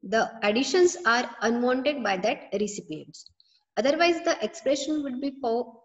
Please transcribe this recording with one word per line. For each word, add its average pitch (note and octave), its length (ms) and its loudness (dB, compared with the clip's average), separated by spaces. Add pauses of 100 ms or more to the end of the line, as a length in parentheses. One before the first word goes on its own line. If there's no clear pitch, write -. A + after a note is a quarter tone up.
the G#3+ 300 0 (100)
additions C#4 540 4 (100)
are A#3+ 240 2 (120)
unwanted B3 600 2
by G3 140 0
that G#3 280 -2 (140)
recipients. - 720 -8 (480)
Otherwise, D#4+ 460 2
the E4 200 0
expression D4 600 -2
would B3+ 180 -6
be C#4 200 -4
for A#3+ 300 -2 (140)